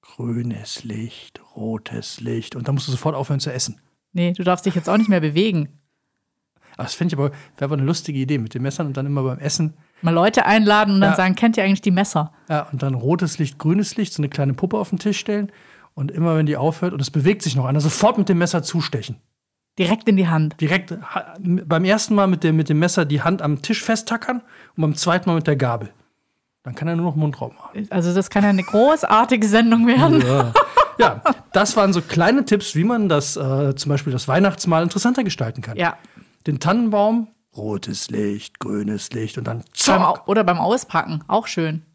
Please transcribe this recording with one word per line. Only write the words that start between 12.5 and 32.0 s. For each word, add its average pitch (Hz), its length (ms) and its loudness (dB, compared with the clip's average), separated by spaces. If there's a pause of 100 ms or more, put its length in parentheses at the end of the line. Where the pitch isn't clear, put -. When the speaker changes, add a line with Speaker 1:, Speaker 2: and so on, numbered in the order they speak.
Speaker 1:
Ja, 151 200 -2
und 135 120 -6
dann 139 120 -2
rotes 151 440 -2
Licht, 147 200 -4
grünes 190 380 0
Licht, 202 160 -4
so - 80 -8
eine 143 80 -2
kleine 139 240 -2
Puppe 185 240 -2
auf 202 140 -4
den 185 80 -4
Tisch 208 200 -2
stellen. 208 320 -4 (440)
Und 143 160 -6
immer, 165 260 0
wenn 156 100 2
die 147 120 0
aufhört 160 340 -2
und 165 80 -6
es 131 100 -4
bewegt 175 320 2
sich 127 140 -2
noch 131 80 0
einer, 139 160 0
sofort 180 380 2
mit 196 100 0
dem 190 80 4
Messer 170 260 0
zustechen. 143 540 -4 (640)
Speaker 2:
Direkt 190 320 0
in 190 80 4
die 180 100 2
Hand. 156 320 0
Speaker 1:
Direkt 180 320 0
ha-, - 500 -10
m-, 180 240 0
beim 165 180 2
ersten 208 300 2
Mal 202 120 4
mit 180 180 0
dem, 160 120 4
mit 156 120 2
dem 151 100 2
Messer 170 280 2
die 143 160 0
Hand 165 180 0
am 147 220 -2
Tisch - 200 -4
festtackern 226 600 -4 (340)
und - 60 -4
beim 151 120 0
zweiten 180 360 0
Mal 170 60 2
mit 160 100 -2
der 151 100 2
Gabel. 117 340 -2 (720)
Dann 131 120 -10
kann 151 140 -6
er 170 80 -2
nur 170 100 0
noch 151 100 -2
Mundraub 143 400 -4
machen. - 340 -12
Speaker 2:
Also 175 240 0
das 190 160 0
kann 202 140 2
ja 208 60 4
eine 190 120 2
großartige 240 840 4
Sendung 226 400 4
werden. 285 400 6
Speaker 1:
Ja. 117 260 2 (460)
Ja, 117 240 2 (300)
das 202 240 2
waren 196 160 4
so 175 100 0